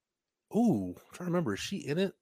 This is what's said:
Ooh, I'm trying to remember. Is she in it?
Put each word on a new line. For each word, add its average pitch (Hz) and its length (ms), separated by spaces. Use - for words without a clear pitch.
Ooh, 117 420
I'm - 160
trying 180 140
to 170 60
remember. 156 220
Is 95 60
she - 160
in 147 220
it? 190 240